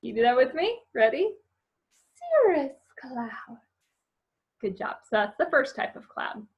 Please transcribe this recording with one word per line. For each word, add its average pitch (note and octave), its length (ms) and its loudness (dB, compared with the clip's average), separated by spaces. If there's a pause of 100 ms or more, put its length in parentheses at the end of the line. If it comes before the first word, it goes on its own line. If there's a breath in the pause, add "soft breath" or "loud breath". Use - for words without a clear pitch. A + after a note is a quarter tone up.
You A3+ 140 -10
do A3 80 0
that A#3+ 140 4
with C4 180 4
me? G4 240 -2 (160)
Ready? C4 360 2 (1160)
Cirrus D4+ 260 2 (280)
cloud. A#3 580 -12 (1000)
Good F#3+ 160 -6
job. - 260 -8
So - 140 -6
that's G#3 220 0
the E4+ 120 0
first C#4+ 260 2
type - 200 -4
of - 120 -20
cloud. - 380 -10 (120)